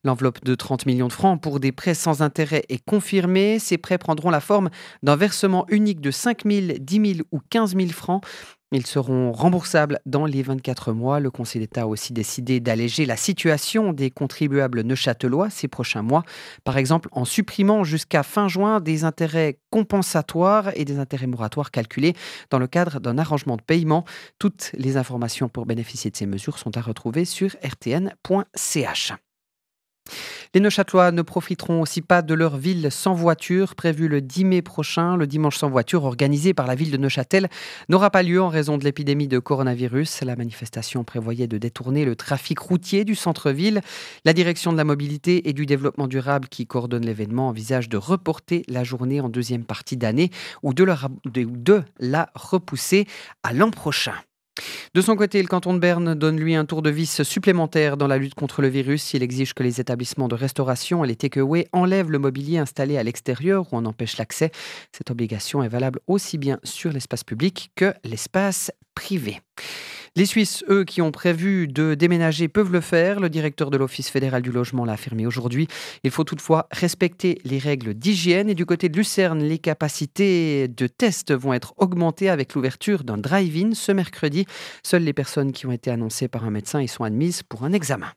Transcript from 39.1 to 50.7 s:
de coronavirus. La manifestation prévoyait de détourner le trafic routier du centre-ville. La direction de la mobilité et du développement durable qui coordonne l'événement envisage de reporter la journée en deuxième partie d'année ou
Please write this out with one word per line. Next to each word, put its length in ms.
de 120
coronavirus. 840
La 160
manifestation 680
prévoyait 440
de 100
détourner 480
le 100
trafic 440
routier 440
du 120
centre-ville. 680
La 80
direction 400
de 60
la 80
mobilité 640
et 40
du 120
développement 420
durable 400
qui 200
coordonne 380
l'événement 440
envisage 400
de 80
reporter 720
la 160
journée 340
en 80
deuxième 380
partie 320
d'année 320
ou 120